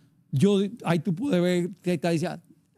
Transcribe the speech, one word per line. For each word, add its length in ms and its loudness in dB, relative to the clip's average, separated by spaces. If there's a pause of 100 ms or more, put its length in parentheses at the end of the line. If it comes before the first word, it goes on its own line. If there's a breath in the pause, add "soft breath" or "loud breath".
(300 soft breath)
yo, 280 4 (260)
ahí 160 2
tú 120 -2
puedes 300 0
ver 280 0 (120)
que 120 -2
está, 160 -2
decía, 300 -2 (380)